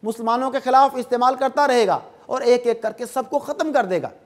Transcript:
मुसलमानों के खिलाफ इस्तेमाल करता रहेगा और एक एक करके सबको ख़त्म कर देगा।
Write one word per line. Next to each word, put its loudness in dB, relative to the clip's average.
मुसलमानों -2
के -4
खिलाफ 4
इस्तेमाल 0
करता 0
रहेगा 2
और -4
एक 2
एक -2
करके -8
सबको -4
ख़त्म -6
कर 0
देगा। -4